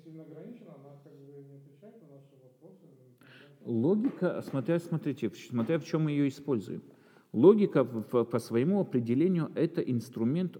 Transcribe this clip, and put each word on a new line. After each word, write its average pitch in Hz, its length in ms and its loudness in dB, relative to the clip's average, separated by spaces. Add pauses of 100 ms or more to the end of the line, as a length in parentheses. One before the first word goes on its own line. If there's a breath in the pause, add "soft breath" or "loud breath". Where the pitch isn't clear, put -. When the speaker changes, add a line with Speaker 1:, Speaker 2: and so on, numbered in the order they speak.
Speaker 1:
сильно 160 200 -20
ограничена, 170 520 -20
она 139 280 -20
как 147 100 -20
бы 139 300 -20
не 139 120 -20
отвечает 143 460 -20
на 147 140 -20
наши 139 260 -20
вопросы, 170 440 -20
на - 800 -20
наши 113 140 -4
Speaker 2:
Логика, 180 600 0
смотря, 156 380 -2
смотрите, 147 500 -4
в-, - 80 -10
смотря 117 400 -2
в 147 60 -4
чем 156 200 -2
мы 151 80 0
ее 143 160 2
используем. 120 540 -4 (500 soft breath)
Логика 180 520 6
в-, 120 180 -4 (100)
в-, 117 140 4
по 117 140 -2
своему 135 400 0
определению — 147 760 0
это 165 260 -2
инструмент, 127 800 -2